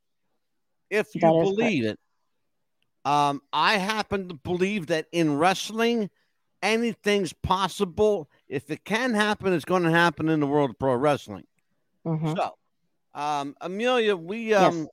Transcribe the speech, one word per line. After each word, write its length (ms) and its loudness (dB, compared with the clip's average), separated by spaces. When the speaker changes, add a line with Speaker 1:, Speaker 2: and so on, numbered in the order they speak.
Speaker 1:
If 240 -2
you 60 -4
Speaker 2:
That 160 6
is 140 2
Speaker 1:
believe 340 0
Speaker 2:
correct. 140 -2
Speaker 1:
it, 60 -2
um, 320 2
I 240 2
happen 520 -4
to 60 -14
believe 520 -2
that 260 -2
in 240 2
wrestling, 720 0
anything's 720 0
possible. 960 -2
If 220 -8
it 140 -8
can 280 -2
happen, 400 0
it's 120 0
gonna 260 2
happen 380 2
in 120 2
the 60 0
world 240 2
of 80 -18
pro 160 0
wrestling. 500 -2
Speaker 2:
Mm-hmm. 280 -2
Speaker 1:
So, 200 -4
um, 460 -6
Amelia, 560 0
we, 340 -8
Speaker 2:
Yes. 240 6
Speaker 1:
um, 180 -6